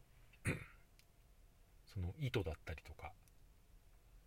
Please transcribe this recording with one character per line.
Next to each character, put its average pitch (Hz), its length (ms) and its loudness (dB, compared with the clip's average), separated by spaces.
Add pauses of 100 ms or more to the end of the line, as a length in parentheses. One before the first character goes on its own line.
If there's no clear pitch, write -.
(800)
<clears throat> - 1080 -20
そ - 140 -2
の 90 180 4
意 135 120 4
図 107 140 8
だ 82 80 4
っ - 20 -2 (100)
た 80 100 0
り - 80 -4
と - 100 -8
か、 - 200 -6 (1160)